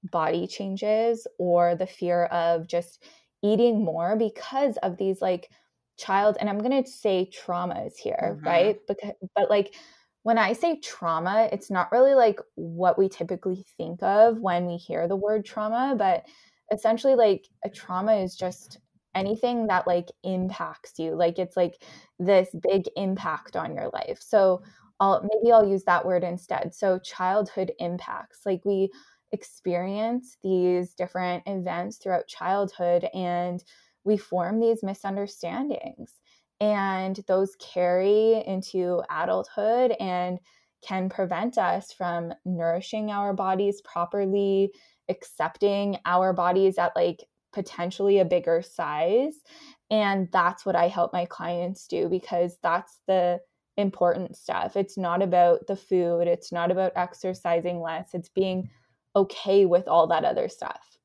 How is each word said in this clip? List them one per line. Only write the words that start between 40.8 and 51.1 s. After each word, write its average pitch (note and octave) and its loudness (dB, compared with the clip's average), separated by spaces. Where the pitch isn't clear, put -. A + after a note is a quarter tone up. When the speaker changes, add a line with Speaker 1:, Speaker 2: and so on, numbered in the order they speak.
Speaker 1:
can F#3+ -2
prevent F#3+ -4
us F#3 -2
from E3+ -6
nourishing F#3 -4
our G3+ -2
bodies G3 -2
properly, G3 0
accepting G3+ -2
our F#3 2
bodies F#3 2
at, F3 0
like, F3 -2
potentially G3 0
a F#3 6
bigger E3+ 0
size. F3+ -2
And G3 0
that's F3+ 0
what F#3+ -2
I F3 4
help F3 -2